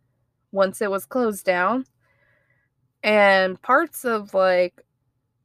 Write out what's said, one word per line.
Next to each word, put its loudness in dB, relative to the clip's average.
once -2
it -2
was -6
closed -4
down. -2
And 2
parts -2
of, -4
like, 0